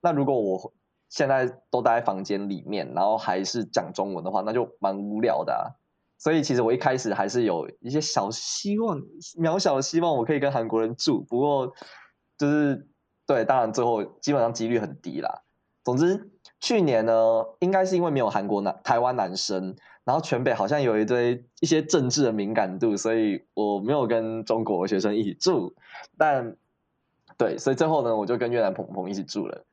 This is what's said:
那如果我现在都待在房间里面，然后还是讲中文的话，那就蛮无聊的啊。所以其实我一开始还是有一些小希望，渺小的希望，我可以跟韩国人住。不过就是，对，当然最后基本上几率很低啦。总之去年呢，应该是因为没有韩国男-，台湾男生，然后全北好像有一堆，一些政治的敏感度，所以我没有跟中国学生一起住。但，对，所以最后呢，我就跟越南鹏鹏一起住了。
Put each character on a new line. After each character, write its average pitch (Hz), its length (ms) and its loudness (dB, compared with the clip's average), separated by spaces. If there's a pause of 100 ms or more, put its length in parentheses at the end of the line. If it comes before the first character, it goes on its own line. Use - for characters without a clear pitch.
那 175 100 4
如 139 140 2
果 135 120 2
我 95 360 -2 (340)
现 - 180 0
在 131 240 2 (200)
都 123 100 2
待 117 180 4
在 117 60 -2
房 98 180 0
间 101 280 -4
里 95 160 -6
面， 87 280 -6
然 90 80 0
后 107 140 2
还 95 260 -2
是 110 220 -4
讲 90 300 -4
中 101 180 -4
文 85 100 -8
的 90 80 -6
话， 98 120 -2
那 107 100 -4
就 120 260 -2
蛮 98 200 -2
无 104 240 -4
聊 - 220 0
的 62 100 -2
啊。 - 180 -4 (460)
所 156 160 0
以 156 80 2
其 139 120 0
实 123 60 2
我 117 140 4
一 - 20 0
开 131 220 0
始 107 160 -4
还 98 120 -2
是 117 180 0
有 85 260 -2 (100)
一 117 80 -12
些 147 140 0
小 107 280 -2
希 - 480 -4
望， 196 220 -2 (400)
渺 165 180 2
小 170 180 2
的 135 60 0
希 160 180 0
望， 170 140 2
我 117 120 0
可 151 80 2
以 - 40 0
跟 139 140 0
韩 117 160 -2
国 110 100 0
人 113 160 0
住。 - 280 0
不 120 160 -4
过 135 340 0 (640)
就 147 100 0
是， 143 400 2 (400)
对， 120 200 2
当 131 120 4
然 113 140 0
最 123 100 0
后 113 220 0
基 - 300 -4
本 131 80 4
上 117 100 2
几 113 160 -4
率 117 100 2
很 110 220 -6
低 76 220 -8
啦。 - 180 -6 (420)
总 123 140 0
之 170 340 2 (300)
去 220 220 2
年 117 240 4
呢， 113 400 4 (140)
应 180 100 2
该 190 140 4
是 185 120 0
因 175 60 2
为 170 80 0
没 139 100 0
有 113 80 2
韩 101 180 -2
国 101 140 0
男-， 98 240 -2
台 120 140 2
湾 123 180 0
男 95 200 -2
生， 95 400 -4 (280)
然 127 120 2
后 165 60 0
全 127 200 -2
北 127 120 2
好 104 120 0
像 143 140 0
有 113 180 2
一 107 60 2
堆， 120 400 0 (160)
一 170 60 0
些 160 160 4
政 151 260 2
治 143 140 0
的 113 100 2
敏 107 220 -2
感 95 240 0
度， 107 180 2
所 113 180 0
以 107 380 0
我 104 280 0
没 110 120 -2
有 139 140 2
跟 113 380 -2
中 113 200 0
国 95 220 0
学 95 120 0
生 104 160 0
一 110 80 0
起 98 120 -4
住。 131 400 0 (420)
但， 135 400 0 (800)
对， 104 220 0
所 - 120 0
以 127 60 2
最 160 100 2
后 156 160 2
呢， 117 140 0
我 104 80 0
就 120 140 -2
跟 120 120 -2
越 120 120 0
南 101 100 0
鹏 101 140 -8
鹏 95 240 -8
一 101 40 -4
起 98 80 -4
住 90 240 -6
了。 50 260 -12